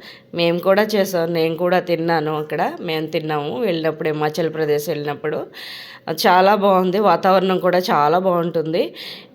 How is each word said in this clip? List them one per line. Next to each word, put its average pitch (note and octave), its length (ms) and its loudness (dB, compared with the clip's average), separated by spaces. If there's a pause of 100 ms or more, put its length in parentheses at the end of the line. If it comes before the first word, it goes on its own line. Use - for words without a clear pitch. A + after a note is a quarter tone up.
(340)
మేము E3+ 260 0
కూడా F#3+ 240 4
చేసాం, F#3+ 500 0
నేను E3 240 0
కూడా F3+ 220 0
తిన్నాను E3 600 0
అక్కడ, D#3+ 420 -4
మేము D#3+ 260 -4
తిన్నాము D#3 520 -4
వెళ్ళినప్పుడు, E3 480 -2
హిమాచల్ D#3 460 -2
ప్రదేశ్ D3+ 360 -2
వెళ్ళినప్పుడు. D3 580 -6 (640)
చాలా F#3 440 4
బాగుంది, F#3+ 440 2
వాతావరణం F#3 600 2
కూడా F3+ 200 2
చాలా E3+ 400 2
బాగుంటుంది. F3 720 -2 (420)